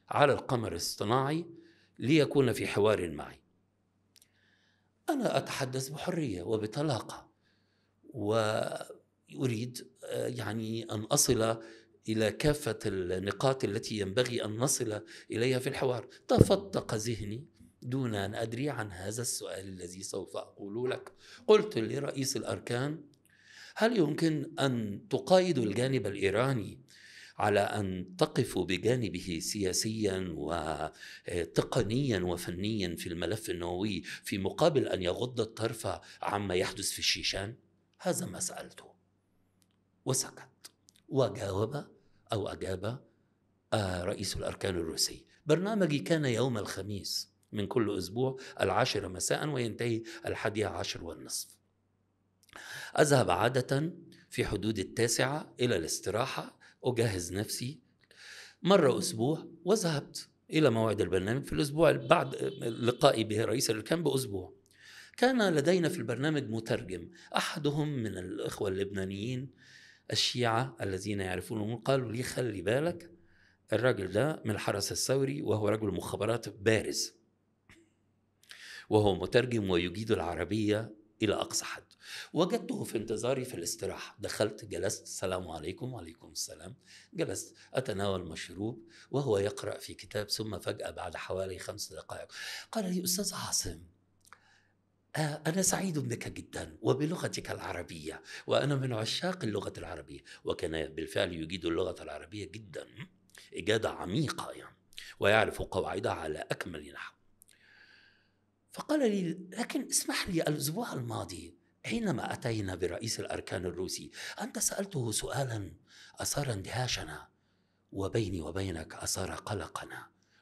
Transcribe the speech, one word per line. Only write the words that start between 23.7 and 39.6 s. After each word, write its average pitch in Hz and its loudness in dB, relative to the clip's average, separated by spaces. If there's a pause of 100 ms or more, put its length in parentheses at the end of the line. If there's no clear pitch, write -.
"هل 220 4
يمكن 156 4
أن 117 0
تقايد 180 6
الجانب 117 2
الإيراني 101 2 (600)
على 101 6
أن 95 -2
تقف 147 2
بجانبه 92 0
سياسيا 95 0
وتقنيا 85 -2
وفنيا 90 -2
في - -8
الملف 87 -4
النووي، 87 -2
في - -6
مقابل 123 2
أن 92 -2
يغض 113 -2
الطرف 113 -4 (340)
عما 98 0
يحدث 95 -2
في - -6
الشيشان؟" 98 -2 (460)
هذا 180 -2
ما 180 -8
سألته، - -10 (1200)